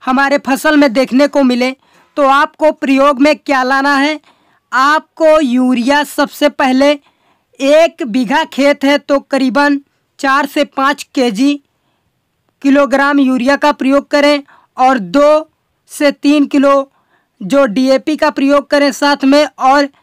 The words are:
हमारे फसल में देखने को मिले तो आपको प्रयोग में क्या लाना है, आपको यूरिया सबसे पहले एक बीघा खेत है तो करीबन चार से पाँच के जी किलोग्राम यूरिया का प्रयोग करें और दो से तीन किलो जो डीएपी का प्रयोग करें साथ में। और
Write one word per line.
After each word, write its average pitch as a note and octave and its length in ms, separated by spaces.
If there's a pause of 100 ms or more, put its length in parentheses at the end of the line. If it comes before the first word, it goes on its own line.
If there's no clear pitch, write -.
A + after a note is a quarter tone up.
हमारे C#4 360
फसल D4 380
में C#4+ 160
देखने C4 340
को C#4 160
मिले B3 280 (460)
तो C#4+ 120
आपको D4+ 440
प्रयोग C4+ 480
में D4 160
क्या C4+ 260
लाना C4+ 320
है, D4+ 240 (520)
आपको D#4 680
यूरिया B3+ 640
सबसे C#4+ 460
पहले C4+ 400 (680)
एक D#4+ 460
बीघा B3+ 400
खेत C#4+ 380
है C#4+ 160
तो C#4 220
करीबन C#4 580 (400)
चार C#4 260
से C#4+ 220
पाँच C#4 380
के B3 260
जी C4+ 220 (1080)
किलोग्राम C#4 580
यूरिया C4 380
का D4 160
प्रयोग C#4 360
करें C#4+ 340 (340)
और B3+ 220
दो D4 500 (420)
से C#4+ 220
तीन C#4+ 340
किलो C#4 440 (500)
जो C4+ 260
डीएपी C4 500
का D4+ 140
प्रयोग C#4+ 380
करें C#4 240
साथ C#4+ 320
में। C#4+ 200
और C#4 420 (160)